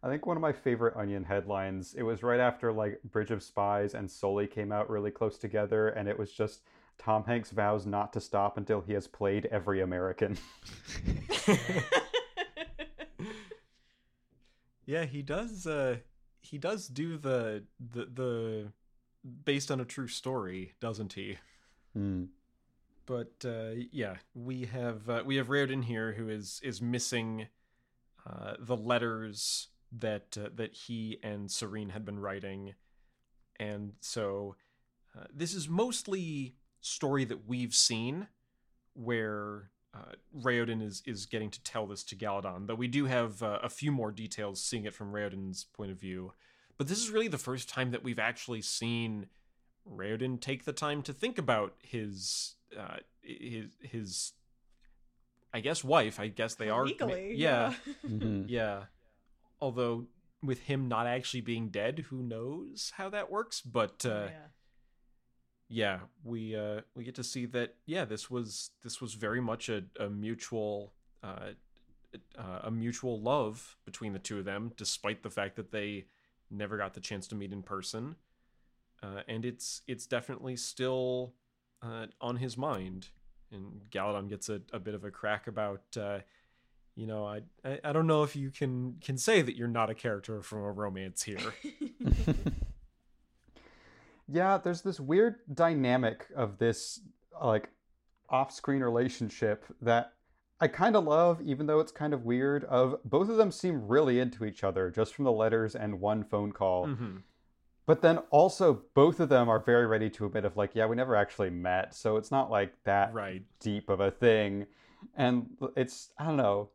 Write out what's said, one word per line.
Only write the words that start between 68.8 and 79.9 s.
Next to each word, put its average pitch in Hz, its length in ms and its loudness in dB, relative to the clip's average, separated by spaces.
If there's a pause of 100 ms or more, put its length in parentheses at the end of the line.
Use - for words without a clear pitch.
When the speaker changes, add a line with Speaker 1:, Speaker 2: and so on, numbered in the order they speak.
Speaker 2:
this - 160 -12
was 110 140 -10
very 110 260 -2
much 117 300 -4
a, 104 140 -2 (160)
a 104 100 -4
mutual, 104 840 -6 (320)
uh, 104 280 -12 (840)
uh, 92 260 -10
a 110 80 -6
mutual 117 500 -4
love 113 640 -2
between - 280 -8
the 95 60 -6
two 104 200 -8
of 95 60 -6
them, 104 300 -6
despite 104 480 -6
the 110 60 -8
fact 98 260 -4
that 98 160 -10
they 104 340 -6 (460)
never 104 260 -6
got 98 180 -4
the - 40 -12
chance 95 280 -8
to 110 80 -10
meet 101 180 -8
in 98 100 -10
person. 110 520 -8 (840)
Uh, 98 260 -10
and 113 180 -6
it's, - 420 -8
it's 123 180 -8